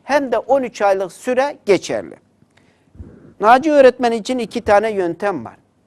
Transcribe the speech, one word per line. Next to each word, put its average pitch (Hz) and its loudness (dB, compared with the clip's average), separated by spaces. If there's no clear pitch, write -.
hem 277 -2
de 226 0
on 262 0
üç 226 -8
aylık 196 0
süre - -4
geçerli. 123 -2
Naci 262 4
öğretmen 254 4
için 226 -6
iki 233 -6
tane 214 0
yöntem 175 -4
var. 92 -18